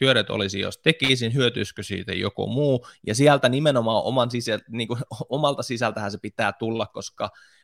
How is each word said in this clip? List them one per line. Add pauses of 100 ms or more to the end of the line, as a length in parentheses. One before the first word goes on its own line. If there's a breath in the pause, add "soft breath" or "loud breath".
hyödyt
olisi,
jos
tekisin,
hyötyisikö
siitä
joku
muu, (200 loud breath)
ja
sieltä
nimenomaan
oman
sisä-, (100)
niinku, (120)
<laughs>
omalta
sisältähän
se
pitää
tulla,
koska, (340 soft breath)